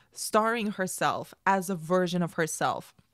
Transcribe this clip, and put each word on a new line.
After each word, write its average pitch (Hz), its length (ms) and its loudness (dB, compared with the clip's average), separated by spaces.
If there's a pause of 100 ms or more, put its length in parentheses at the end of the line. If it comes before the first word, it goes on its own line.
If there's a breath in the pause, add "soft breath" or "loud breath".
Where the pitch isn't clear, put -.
(140)
starring 220 580 0
herself 160 600 -2 (120)
as 190 240 2
a 196 60 -2
version 175 480 2
of 165 100 -4
herself. - 600 -2 (200)